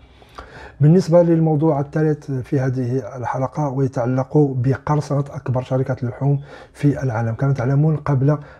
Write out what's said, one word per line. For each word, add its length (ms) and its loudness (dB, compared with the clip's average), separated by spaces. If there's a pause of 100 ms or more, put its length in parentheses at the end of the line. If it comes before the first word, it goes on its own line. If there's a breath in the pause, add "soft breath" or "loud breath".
(800 loud breath)
بالنسبة 420 6
للموضوع 580 2
الثالث 500 -2
في 300 -2
هذه 560 -4
الحلقة 520 -4
ويتعلق 680 0 (180)
بقرصنة 760 -2
أكبر 320 -4
شركات 400 -2
اللحوم 380 0 (320 loud breath)
في 300 0
العالم. 320 -2
كما 180 0
تعلمون 440 0
قبل 420 0 (220 loud breath)